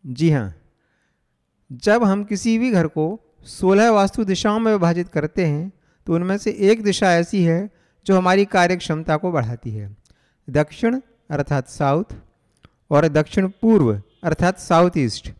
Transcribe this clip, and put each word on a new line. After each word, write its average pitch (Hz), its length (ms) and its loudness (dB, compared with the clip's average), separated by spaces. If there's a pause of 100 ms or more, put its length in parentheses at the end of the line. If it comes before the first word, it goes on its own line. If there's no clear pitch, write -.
जी 139 260 0
हाँ, 107 240 -2 (1160)
जब 208 340 0
हम 202 200 0
किसी 208 340 -2
भी 247 120 0
घर 175 180 2
को 156 180 -4 (420)
सोलह 196 420 2
वास्तु 208 340 0
दिशाओं 208 340 -2
में 226 140 0
विभाजित 175 360 0
करते 156 380 -4
हैं 156 260 -4 (340)
तो 165 80 0
उनमें 180 240 -2
से 208 120 -4 (120)
एक 214 220 2
दिशा 190 300 2
ऐसी 170 300 0
है 170 260 0 (360)
जो 190 120 4
हमारी 185 280 2
कार्य 180 300 2
क्षमता 160 400 -4
को 180 160 -4
बढ़ाती 117 380 -6
है। 104 200 -10 (580)
दक्षिण 151 520 -2 (300)
अर्थात 143 400 -4
साउथ 147 440 -2 (760)
और 151 180 2
दक्षिण 156 400 0 (140)
पूर्व 151 380 4 (240)
अर्थात 175 360 0
साउथ 175 380 2
ईस्ट 120 420 -4